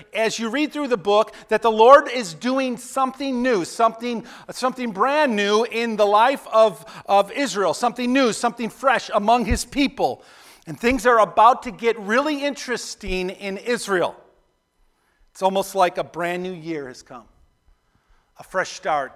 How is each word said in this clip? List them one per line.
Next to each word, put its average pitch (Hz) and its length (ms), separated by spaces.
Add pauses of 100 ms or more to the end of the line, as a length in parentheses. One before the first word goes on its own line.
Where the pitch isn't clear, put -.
(120)
as 220 260
you 226 120
read 285 220
through 294 140
the 240 100
book 202 380 (140)
that 214 120
the 226 120
Lord 254 360
is 240 240
doing 254 440
something 262 680
new, 233 220
something, 226 600 (280)
something 247 400
brand 262 420
new 208 300
in 226 320
the 208 100
life 220 460
of, 220 320 (220)
of 202 260
Israel, 190 420
something 240 380
new, 254 200
something 233 380
fresh 254 420
among 220 340
his 240 180
people. 185 580 (440)
And 151 140
things 247 240
are 240 160
about 220 440
to 254 60
get 220 280
really 269 440
interesting 196 840
in 196 300
Israel. 185 580 (1120)
It's - 120
almost 190 320
like 180 240
a 165 60
brand 175 380
new 185 120
year 156 340
has 127 140
come. 120 240 (1120)
A - 40
fresh - 280
start 147 460